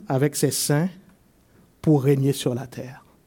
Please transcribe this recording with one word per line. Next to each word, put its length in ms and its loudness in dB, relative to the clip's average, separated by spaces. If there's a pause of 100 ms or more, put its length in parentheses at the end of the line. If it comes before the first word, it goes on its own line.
avec 280 0
ses 160 0
saints, 380 0 (920)
pour 220 4
régner 280 2
sur 220 -4
la 140 -8
terre 360 -16 (240)